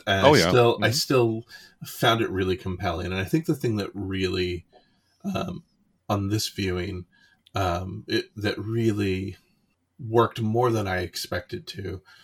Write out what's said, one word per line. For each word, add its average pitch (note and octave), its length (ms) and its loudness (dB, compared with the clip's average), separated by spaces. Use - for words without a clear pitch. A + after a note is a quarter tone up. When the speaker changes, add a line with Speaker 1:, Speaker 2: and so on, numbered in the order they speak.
Speaker 1:
and G2 180 4
Speaker 2:
Oh, D3 100 10
Speaker 1:
I - 20 8
Speaker 2:
yeah. F2 120 6
Speaker 1:
still, A#2+ 320 6
I A2+ 60 2
Speaker 2:
Mm-hmm. A2+ 60 2
Speaker 1:
still A#2 500 2
found A#2 360 2
it F#2+ 80 0
really F#2+ 260 0
compelling. F2+ 520 -6
And F#2 80 -4
I F#2+ 100 -2
think D#3+ 200 0
the D#3 100 0
thing A#2+ 220 -4
that G2 160 -4
really, F#2 720 -4
um, - 280 -6
on G2+ 220 -2
this G#2+ 180 0
viewing, F2+ 580 -4
um, F#2+ 520 -4
it, - 180 0
that G#2 200 -2
really G2+ 800 0
worked A2+ 420 2
more A2+ 300 2
than G#2+ 160 0
I F#2 120 -2
expected F2+ 680 -8
to F#2+ 340 -10